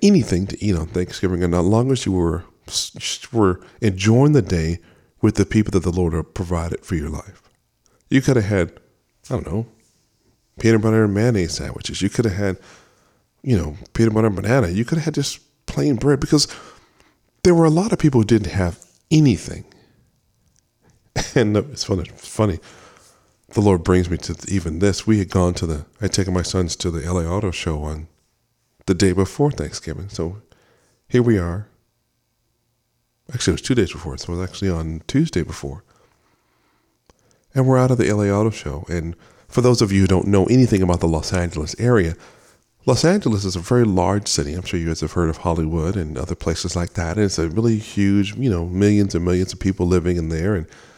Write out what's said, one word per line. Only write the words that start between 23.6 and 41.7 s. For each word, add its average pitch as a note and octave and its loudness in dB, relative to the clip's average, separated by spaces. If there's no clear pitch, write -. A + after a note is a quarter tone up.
Lord F#2+ 4
brings F2+ 2
me F2 -2
to - -10
even E2 -4
this. G2 0
We A2 4
had F#2 -4
gone F2+ 0
to F#2 -6
the, D#2 -6
I'd G2 -2
taken F#2 -2
my F2+ 0
sons F2+ -4
to - -4
the D#2+ -6
L F2 -2
A E2 -2
Auto F#2 -2
Show D#2 -4
on D2+ -10
the F#2+ 2
day F#2 4
before G2 0
Thanksgiving. D#2 -8
So F#2+ -8
here B2 4
we A#2 4
are. F2 -4
Actually, G#2+ -2
it - -4
was - -12
two C3 -2
days G2 0
before. D#2+ -12
So - -10
it E2+ -4
was F2+ -6
actually G2 -4
on E2 -6
Tuesday C3+ -2
before. C#2+ -10
And C3 2
we're C3 6
out B2+ 4
of A#2+ 4
the A#2+ 2
L G#2 2
A G2+ 2
Auto G#2+ 2
Show. D2 -8
And E2+ -6
for - -2
those A#2+ 4
of G2 2
you G2 4
who F#2+ 6
don't F2+ 2
know G2 4
anything A2+ 4
about F2 2
the E2 0
Los D#2+ -2
Angeles E2+ -4